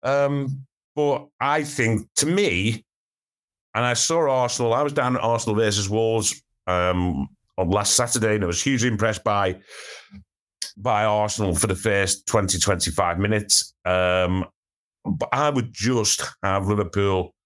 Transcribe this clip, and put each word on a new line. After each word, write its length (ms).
Um, 640
but 320
I 240
think, 520
to 100
me, 580
and 100
I 100
saw 340
Arsenal, 460
I 80
was 100
down 240
at 60
Arsenal 340
versus 320
Wolves, 520
um, 640
on 120
last 240
Saturday, 400
and 100
I 20
was 160
hugely 260
impressed 360
by, 360
by 280
Arsenal 500
for 120
the 80
first 520
twenty, 320
twenty-five 600
minutes. 560
Um, 600
but 280
I 180
would 220
just 500
have 240
Liverpool 680